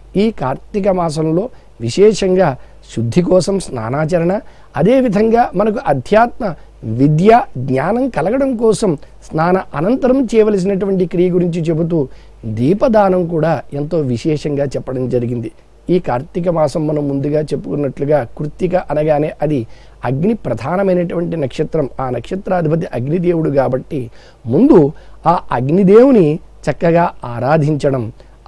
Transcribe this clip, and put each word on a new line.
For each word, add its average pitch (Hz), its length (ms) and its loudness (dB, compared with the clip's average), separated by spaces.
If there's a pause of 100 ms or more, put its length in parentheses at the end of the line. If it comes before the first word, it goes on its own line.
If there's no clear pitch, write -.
(180)
ఈ 214 140 2
కార్తీక 190 560 -6
మాసంలో 165 640 0 (320)
విశేషంగా 185 760 2 (380)
శుద్ధి 117 260 2
కోసం 196 380 2
స్నానాచరణ, 156 800 -2 (380)
అదేవిధంగా 226 760 2
మనకు 208 320 0
అధ్యాత్మ 202 680 0 (300)
విద్య, 151 580 4 (160)
జ్ఞానం 147 520 -2
కలగడం 240 480 -2
కోసం 214 400 2 (340)
స్నాన 180 300 2 (140)
అనంతరం 247 600 2
చేయవలసినటువంటి 196 680 2
క్రియ 180 240 0
గురించి 175 320 0
చెబుతూ 160 460 -2 (380)
దీపదానం 185 800 2
కూడా 160 340 0 (120)
ఎంతో 147 240 -4
విశేషంగా 143 680 -2
చెప్పడం 131 440 -6
జరిగింది. 120 420 -2 (380)
ఈ 175 100 2
కార్తీక 165 500 -4
మాసం 156 380 0
మనం 147 220 -2
ముందుగా 147 320 -2
చెప్పుకున్నట్లుగా 147 880 -2 (100)
కృత్తిక 170 380 -4
అనగానే 151 680 0
అది 147 260 -2 (380)
అగ్ని 147 280 0
ప్రధానమైనటువంటి 170 1040 -2
నక్షత్రం. 143 520 -4 (100)
ఆ 131 100 -4
నక్షత్రాధిపతి 165 840 -2
అగ్నిదేవుడు 160 560 -2
కాబట్టి 131 640 -2 (340)
ముందు 160 460 4 (360)
ఆ 175 120 2 (120)
అగ్నిదేవుని 180 880 4 (300)
చక్కగా 170 420 0 (140)
ఆరాధించడం, 135 880 0 (360)